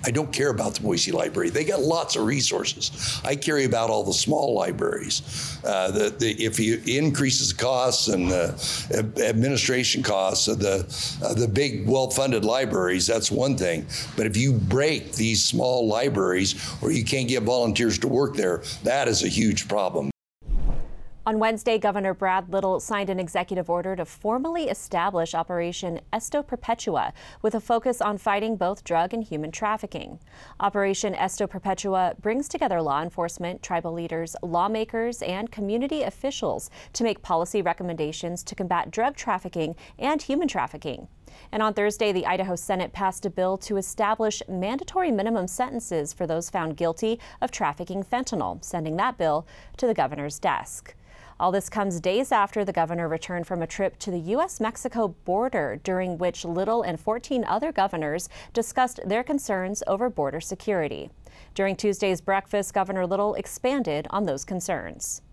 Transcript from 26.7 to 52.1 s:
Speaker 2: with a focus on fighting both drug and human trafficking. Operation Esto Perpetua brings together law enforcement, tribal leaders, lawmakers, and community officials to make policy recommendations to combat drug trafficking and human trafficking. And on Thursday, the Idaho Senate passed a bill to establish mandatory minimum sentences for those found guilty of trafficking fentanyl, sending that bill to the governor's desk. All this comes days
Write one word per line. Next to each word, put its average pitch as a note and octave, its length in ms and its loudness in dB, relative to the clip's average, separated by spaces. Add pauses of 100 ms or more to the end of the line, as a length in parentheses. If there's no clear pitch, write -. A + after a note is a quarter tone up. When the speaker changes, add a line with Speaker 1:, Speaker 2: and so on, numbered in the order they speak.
Speaker 2:
with A3 120 0
a A3 60 0
focus A#3+ 400 0
on G#3 160 0
fighting G#3 400 0
both F#3 260 -2
drug E3+ 300 0
and A#3 100 -4
human D#3 280 -6
trafficking. G#3 680 -4 (420)
Operation G3 540 2
Esto F#3+ 320 0
Perpetua F#3 760 0
brings A#3+ 260 0
together G3 320 0
law D3 220 2
enforcement, F3 600 -4
tribal E3+ 300 -2
leaders, E3 480 -4
lawmakers, A3 800 0
and G3 320 -4
community B3 520 -2
officials G#3 680 -4 (240)
to A#3 100 0
make A3 160 0
policy F3 400 0
recommendations E3+ 840 -2
to - 100 -10
combat F3 360 -2
drug B3+ 240 0
trafficking F3+ 600 -4 (220)
and D4 240 0
human D4 260 0
trafficking. C#3+ 600 -6 (440)
And G#3+ 100 2
on G#3+ 120 2
Thursday, G#3 360 2
the F#3 140 2
Idaho F#3 320 0
Senate F#3 380 -2
passed F#3+ 320 -2
a F#3 40 0
bill F#3 280 0
to G#3 180 -4
establish G#3+ 720 0
mandatory C4+ 640 -2
minimum G#3 360 0
sentences F#3 680 -4
for F3 120 -4
those E3 220 -2
found D#3+ 300 -4
guilty A3 420 0 (220)
of B3 80 -2
trafficking F3+ 520 -4
fentanyl, F3 600 -4
sending D#3+ 320 -4
that A#3+ 220 0
bill D#3 280 2 (300)
to B3+ 100 0
the A3+ 60 4
governor's D3 460 -2
desk. - 560 -4 (460)
All F3+ 120 2
this G3 160 -2
comes G3 320 -2
days G#3 320 0